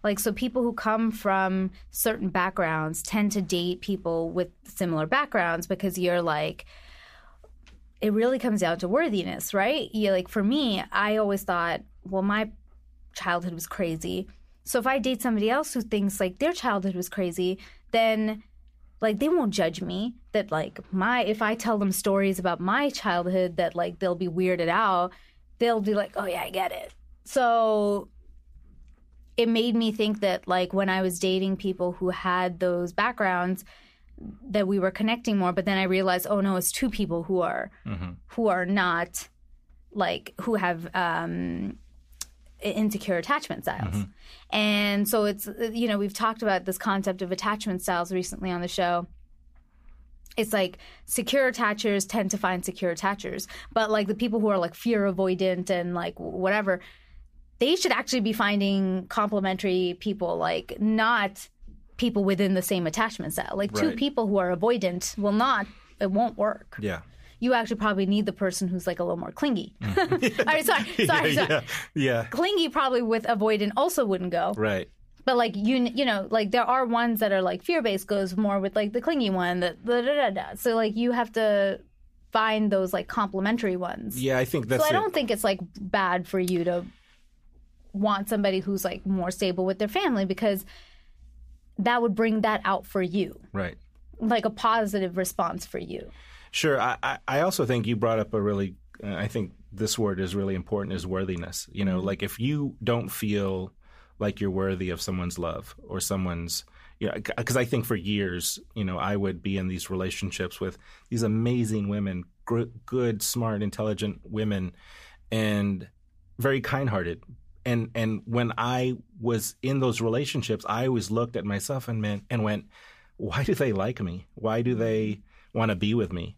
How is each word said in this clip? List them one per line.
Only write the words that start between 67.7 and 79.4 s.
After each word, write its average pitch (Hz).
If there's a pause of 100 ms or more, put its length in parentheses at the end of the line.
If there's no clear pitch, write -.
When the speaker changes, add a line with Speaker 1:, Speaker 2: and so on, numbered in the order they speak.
Speaker 1:
probably 208
need 208
the 196
person 185
who's, 175
like, 175
a 175
little 175
more -
clingy. 254
Speaker 2:
Mm-hmm. 339
Speaker 1:
<laughs> -
All 311
right, 311
sorry, 320
Speaker 2:
<laughs> 208
Speaker 1:
sorry, 294
Speaker 2:
Yeah, -
Speaker 1:
sorry. -
Speaker 2:
yeah, 151 (320)
yeah. 127
Speaker 1:
Clingy 339
probably 254
with 226
avoidant 208
also 294
wouldn't 180
go. 170
Speaker 2:
Right. 107 (340)
Speaker 1:
But, 247
like, 233
you, 220 (160)
you 269
know, 208
like, 214
there 247
are 254
ones 233
that 214
are, 190
like, 180
fear-based 233
goes 196
more 202
with, 196
like, 208
the 240
clingy 269
one, 180